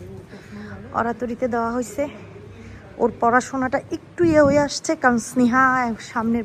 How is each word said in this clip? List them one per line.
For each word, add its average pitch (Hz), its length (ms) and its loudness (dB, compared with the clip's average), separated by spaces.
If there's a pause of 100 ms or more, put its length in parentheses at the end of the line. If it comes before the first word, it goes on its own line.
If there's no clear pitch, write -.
(1000)
অরাতরিতে 233 540 -4
দেওয়া 233 220 -2
হয়েছে। 254 280 -4 (960)
ওর 233 80 4 (120)
পড়াশোনাটা 254 580 2 (160)
একটু - 260 -8 (100)
ইয়ে 302 160 8
হয়ে 285 200 4
আসছে, - 240 -4 (120)
কারণ 240 160 4 (100)
স্নেহা 247 340 4 (480)
সামনের 233 340 0